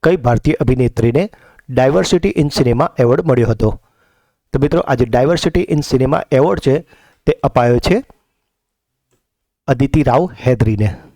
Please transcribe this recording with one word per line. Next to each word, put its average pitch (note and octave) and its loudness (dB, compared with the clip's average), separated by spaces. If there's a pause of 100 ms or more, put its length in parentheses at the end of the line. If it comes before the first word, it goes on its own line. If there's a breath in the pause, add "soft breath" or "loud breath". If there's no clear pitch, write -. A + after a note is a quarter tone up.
કઈ F3 2
ભારતીય B2 0
અભિનેત્રીને B2 0 (420 soft breath)
Diversity E3 0
in D3 0
Cinema B2 0 (120)
એવોર્ડ B2 2
મળ્યો B2 2
હતો? G#2+ -2 (720)
તો C3+ -2
મિત્રો, D3+ 0
આજે B2+ -2
Diversity D#3 0
in D3+ 0
Cinema C3+ 0 (100)
એવોર્ડ D3+ 2
છે, C#3 0 (460 soft breath)
તે - 0 (120)
અપાયો B2 2
છે G3 0 (1600)
અદિતિ C3+ 0
રાવ C3 2 (160)
હૈદરીને. A2 0 (200)